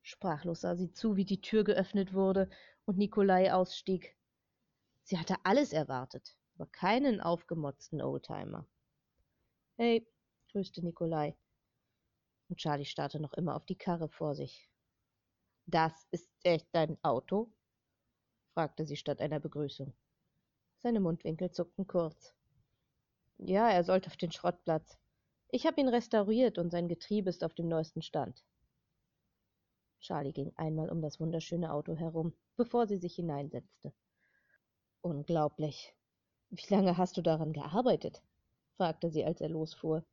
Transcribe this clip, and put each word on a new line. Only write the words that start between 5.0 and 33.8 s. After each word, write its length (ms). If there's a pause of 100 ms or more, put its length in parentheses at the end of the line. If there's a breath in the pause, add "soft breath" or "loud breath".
Sie 160
hatte 260
alles 300
erwartet, 640 (160)
aber 140
keinen 540
aufgemotzten 800
Oldtimer. 640 (1080)
„Hey“, 300 (440)
grüßte 340
Nikolai. 500 (1120)
Und 80
Charlie 280
starrte 340
noch 140
immer 220
auf 100
die 140
Karre 280
vor 280
sich. 340 (960)
„Das 460
ist 180 (140)
echt 280
dein 320
Auto?“, 480 (1000)
fragte 320
sie 120
statt 240
einer 180
Begrüßung. 520 (840)
Seine 220
Mundwinkel 500
zuckten 380
kurz. 480 (1000)
„Ja, 320
er 140
sollte 280
auf 60
den 140
Schrottplatz. 680 (500)
Ich 160
hab 140
ihn 100
restauriert 680
und 100
sein 180
Getriebe 420
ist 140
auf 120
dem 120
neuesten 360
Stand.“ 420 (1500)
Charlie 340
ging 220
einmal 340
um 120
das 180
wunderschöne 540
Auto 220
herum, 380 (240)
bevor 280
sie 120
sich 180
hineinsetzte. 760 (1120)